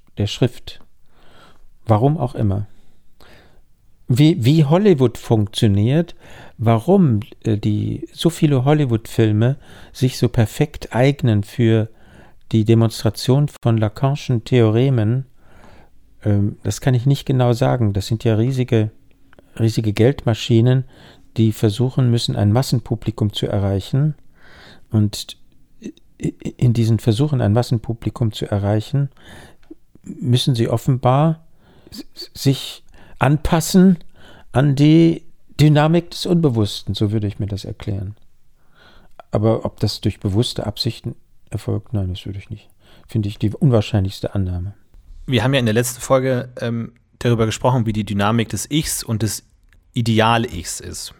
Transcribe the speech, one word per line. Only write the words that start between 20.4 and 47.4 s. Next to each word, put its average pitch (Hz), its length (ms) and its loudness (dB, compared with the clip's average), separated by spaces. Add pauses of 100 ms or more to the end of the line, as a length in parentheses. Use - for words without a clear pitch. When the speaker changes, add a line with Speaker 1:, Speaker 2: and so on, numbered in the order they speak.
Speaker 1:
die 110 140 2
versuchen 117 580 0
müssen, 117 260 -2
ein 104 160 2
Massenpublikum 110 800 -2
zu - 140 -6
erreichen. 101 680 -2 (760)
Und - 480 -2 (420)
i-, 214 140 -14 (260)
i-, - 120 -4 (260)
in 120 160 2
diesen 113 240 2
Versuchen, 127 420 0
ein 104 140 2
Massenpublikum 113 760 -2
zu - 180 -8
erreichen, 107 580 -2 (920)
müssen 127 520 0
sie 117 140 0
offenbar 135 760 0 (440)
s-, - 440 -18
sich - 480 -4 (380)
anpassen 170 800 4 (540)
an 139 220 2
die 160 480 4 (380)
Dynamik 151 500 4
des - 160 -10
Unbewussten, 123 680 0
so 104 180 -2
würde 104 160 -2
ich 101 100 -10
mir 101 80 -4
das 101 180 -8
erklären. 101 520 -8 (1120)
Aber 107 340 0
ob - 160 -6
das - 200 -4
durch - 200 -4
bewusste 104 460 -2
Absichten - 480 -6 (340)
erfolgt, 104 440 -6
nein, 95 200 -4
das - 140 -12
würde 98 120 -10
ich - 120 -18
nicht. - 180 -16 (380)
Finde 104 220 -2
ich 104 100 -12
die 104 120 -2
unwahrscheinlichste 107 840 0
Annahme. 92 400 -4 (520)
Speaker 2:
Wir 120 160 0
haben 135 120 0
ja 131 60 2
in 120 60 -2
der 107 80 0
letzten 123 260 -2
Folge, 131 500 0 (100)
ähm, 117 320 -6 (280)
darüber 113 260 2